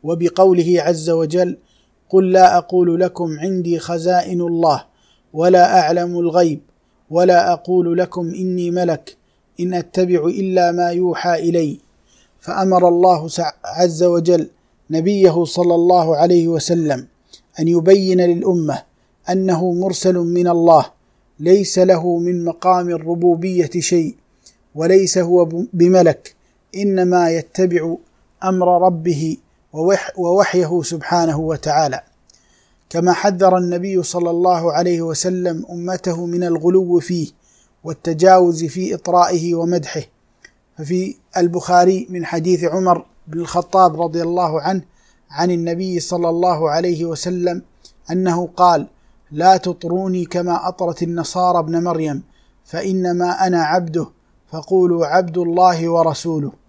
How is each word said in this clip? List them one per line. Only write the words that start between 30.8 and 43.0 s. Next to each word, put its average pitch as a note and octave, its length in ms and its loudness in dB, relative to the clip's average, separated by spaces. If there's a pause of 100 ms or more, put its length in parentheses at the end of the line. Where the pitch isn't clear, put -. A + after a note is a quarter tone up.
سبحانه E3 580 -2
وتعالى. D3+ 640 -2 (880)
كما F3 220 0
حذر F#3 460 2
النبي F3+ 440 -2
صلى E3+ 280 -4
الله E3+ 420 0
عليه E3+ 300 -2
وسلم F3+ 680 -4
أمته F3 560 -6
من F3 180 -4
الغلو F3 540 0
فيه E3 300 -4 (560)
والتجاوز E3+ 800 2
في F3 300 -6
إطرائه F3 600 0
ومدحه، E3+ 480 -4 (760)
ففي F3+ 360 -6 (220)
البخاري F3+ 760 2
من F3 160 -8
حديث E3+ 380 -2
عمر F3 400 0 (220)